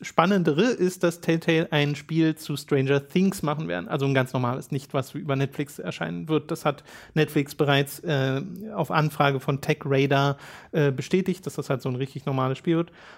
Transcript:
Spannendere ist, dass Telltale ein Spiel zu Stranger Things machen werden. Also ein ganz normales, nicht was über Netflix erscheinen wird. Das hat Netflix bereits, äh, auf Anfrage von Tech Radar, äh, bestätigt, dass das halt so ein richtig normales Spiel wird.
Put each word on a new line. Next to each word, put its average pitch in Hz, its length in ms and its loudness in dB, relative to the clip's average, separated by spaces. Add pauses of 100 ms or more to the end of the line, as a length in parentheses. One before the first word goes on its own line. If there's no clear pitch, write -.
Spannendere 170 640 4
ist, 185 360 0
dass 170 180 0
Telltale 165 520 2
ein 147 240 2
Spiel 160 400 0
zu - 200 -6
Stranger 139 500 0
Things 185 360 2
machen 151 260 -2
werden. 90 200 -4
Also 139 180 0
ein 139 80 2
ganz 131 180 2
normales, 123 380 -2
nicht - 240 -6
was 135 200 -4
über 147 220 -4
Netflix 139 420 -4
erscheinen 170 500 -6
wird. 151 220 -2
Das 160 140 -6
hat 143 200 -2 (300)
Netflix 151 400 2
bereits, 139 460 2
äh, 135 400 0 (340)
auf 175 160 -2
Anfrage 147 500 2
von 139 200 -2
Tech - 240 -2
Radar, 139 520 2 (360)
äh, 147 200 4
bestätigt, 185 540 -2
dass 139 80 -8
das - 160 -8
halt 135 120 -2
so 139 60 -4
ein 127 80 -2
richtig 135 280 -8
normales 131 340 0
Spiel 170 180 0
wird. 170 160 -2 (260)